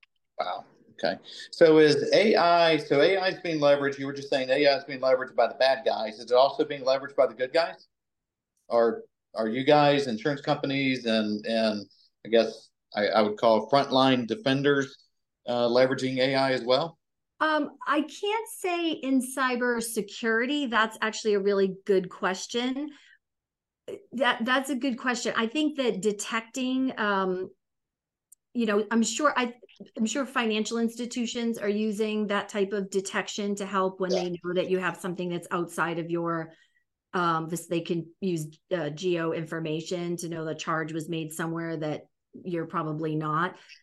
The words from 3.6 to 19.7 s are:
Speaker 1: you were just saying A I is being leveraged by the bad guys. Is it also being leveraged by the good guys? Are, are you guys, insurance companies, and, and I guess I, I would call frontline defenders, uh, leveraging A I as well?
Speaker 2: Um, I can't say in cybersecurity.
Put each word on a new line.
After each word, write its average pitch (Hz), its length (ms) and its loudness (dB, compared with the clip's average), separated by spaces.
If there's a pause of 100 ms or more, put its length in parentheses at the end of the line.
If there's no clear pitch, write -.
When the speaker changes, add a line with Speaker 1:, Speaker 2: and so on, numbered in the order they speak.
Speaker 1:
you 139 80 -6
were 139 80 -6
just 139 160 -10
saying 131 200 0
A 143 180 4
I 139 80 6
is 131 80 -6
being 135 160 -10
leveraged 127 340 2
by 117 140 2
the 113 60 -4
bad 131 320 2
guys. 110 340 -2
Is 117 100 -16
it 123 60 4
also 139 300 6
being 143 160 -10
leveraged 135 340 -2
by 135 100 4
the 120 80 -2
good 127 200 -4
guys? 170 340 -2 (800)
Are, 117 340 2 (300)
are 110 140 -2
you 123 160 -4
guys, 143 440 6
insurance 131 340 -4
companies, 139 640 0
and, 107 400 0
and 110 400 0 (400)
I - 40 -12
guess 113 400 2 (240)
I, 107 140 0
I 98 140 4
would 104 160 0
call 110 320 4
frontline 131 580 4
defenders, 135 680 0 (500)
uh, 120 220 0
leveraging 131 480 2
A 135 180 2
I 135 160 2
as 127 120 -2
well? 135 360 0 (400)
Speaker 2:
Um, 302 300 0 (180)
I 294 140 0
can't 427 460 -4 (100)
say 349 320 -4
in 269 320 -2
cybersecurity. 240 1500 -2